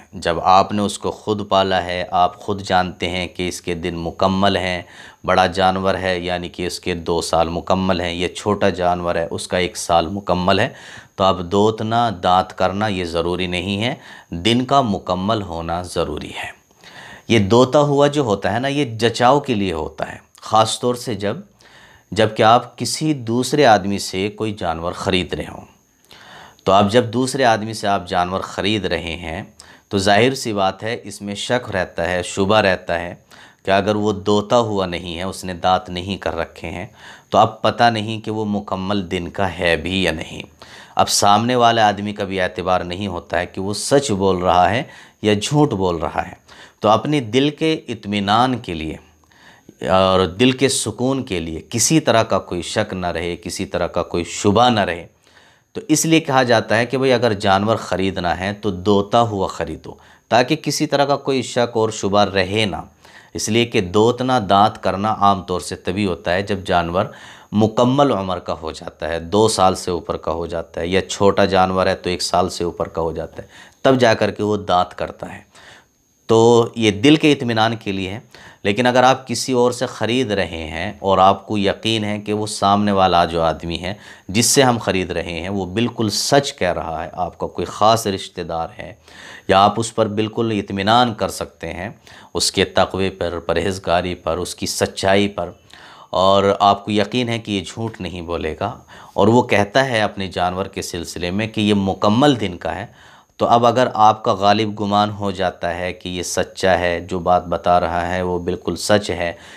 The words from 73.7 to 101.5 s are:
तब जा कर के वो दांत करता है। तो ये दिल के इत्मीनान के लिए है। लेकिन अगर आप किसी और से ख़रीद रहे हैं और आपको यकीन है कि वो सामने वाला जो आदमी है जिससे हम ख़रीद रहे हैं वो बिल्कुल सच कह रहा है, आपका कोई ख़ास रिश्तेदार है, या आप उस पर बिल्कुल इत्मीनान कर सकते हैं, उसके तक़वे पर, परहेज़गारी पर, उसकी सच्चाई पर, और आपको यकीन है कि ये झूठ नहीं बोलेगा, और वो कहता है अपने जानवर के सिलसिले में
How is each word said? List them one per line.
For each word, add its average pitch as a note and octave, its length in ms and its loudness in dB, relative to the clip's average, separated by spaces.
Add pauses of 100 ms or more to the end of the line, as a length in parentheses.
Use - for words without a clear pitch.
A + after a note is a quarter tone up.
तब C3+ 120 6
जा A#2 160 4
कर G#2+ 180 0
के G#2 120 -6
वो G#2 160 0
दांत F2+ 340 0
करता - 340 -10
है। - 180 -18 (840)
तो A#2 480 6
ये A2 160 4
दिल C3+ 240 6
के D#3 140 4
इत्मीनान A#2 440 0
के G#2+ 160 -6
लिए F#2+ 180 -4
है। G#2+ 140 -12 (420)
लेकिन G#2 200 0
अगर B2 180 4
आप C3 240 4
किसी B2 260 -4
और B2 200 2
से A#2+ 140 -6
ख़रीद A#2 440 -2
रहे E2+ 340 -2
हैं E2+ 360 -8
और F#2+ 180 2
आपको G2 380 4
यकीन G#2+ 460 0
है G#2 160 -4
कि G#2 140 -6
वो G#2+ 140 -2
सामने G2+ 440 2
वाला F#2 340 4
जो E2 160 -2
आदमी E2 360 -2
है F2 200 -8 (320)
जिससे A#2+ 320 2
हम B2 180 4
ख़रीद F#2 320 -2
रहे E2+ 220 -6
हैं E2+ 160 -8
वो G2 180 -4
बिल्कुल A2+ 440 -2
सच C#3 400 2
कह F2+ 200 -2
रहा D#2+ 300 -6
है, E2+ 100 -10
आपका E2+ 360 -6
कोई F2 200 -8
ख़ास A2 400 2
रिश्तेदार E2 640 -6
है, E2 260 -16 (520)
या F#2+ 100 6
आप G#2 200 6
उस A2+ 120 -4
पर A2 180 0
बिल्कुल A2 440 -2
इत्मीनान G2+ 600 2
कर G2 180 -4
सकते - 360 -10
हैं, F2 280 -10 (400)
उसके F2+ 320 0
तक़वे F#2+ 440 0
पर, E2+ 280 -4
परहेज़गारी F2 760 -2
पर, E2 240 -4
उसकी F2 300 -8
सच्चाई G2 600 0
पर, F2+ 260 -8 (580)
और G2 480 4
आपको G2+ 300 2
यकीन A2 380 -2
है A#2 100 -4
कि A2 120 -10
ये G2 120 -2
झूठ A2+ 380 -10
नहीं F2+ 220 -8
बोलेगा, E2 520 -6 (400)
और G2+ 140 4
वो A#2+ 140 6
कहता G#2 400 2
है A#2+ 200 0
अपने G2+ 260 -4
जानवर F#2 380 -2
के F#2+ 160 -8
सिलसिले F2 480 -8
में G#2+ 200 -4